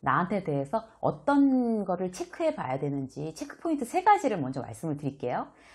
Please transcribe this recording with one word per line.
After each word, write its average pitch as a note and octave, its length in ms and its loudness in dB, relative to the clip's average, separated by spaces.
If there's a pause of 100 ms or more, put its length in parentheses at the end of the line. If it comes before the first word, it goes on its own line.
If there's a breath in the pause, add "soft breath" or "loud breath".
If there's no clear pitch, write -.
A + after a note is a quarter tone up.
나한테 F3+ 420 0
대해서 C#3+ 420 -2 (140 loud breath)
어떤 B3 840 2
거를 F#3 260 -2
체크해 D#4+ 440 -4
봐야 C3+ 240 -4
되는지 C#3+ 560 -4
체크 - 240 -10
포인트 C#4+ 260 -2
세 F4+ 180 -2
가지를 D4 380 4
먼저 C3 200 -4
말씀을 A2+ 360 -6
드릴게요. C#3+ 500 -4 (280 loud breath)